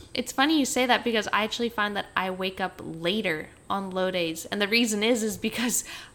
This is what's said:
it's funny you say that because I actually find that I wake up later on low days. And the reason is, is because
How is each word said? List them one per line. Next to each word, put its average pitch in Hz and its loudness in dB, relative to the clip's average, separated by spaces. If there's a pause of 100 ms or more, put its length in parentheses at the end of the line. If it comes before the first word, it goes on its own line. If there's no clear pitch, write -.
(140)
it's - -4
funny 302 4
you 269 4
say 254 2
that 226 4
because 220 2
I 208 2
actually 233 -2
find 208 -2
that 190 -4 (100)
I 185 0
wake 190 -4
up 185 -4
later 165 -2 (180)
on 196 -2
low 185 0
days. 170 -2
And 202 -4
the 202 2
reason 214 4
is, 226 4
is 208 -2
because 220 -2 (300)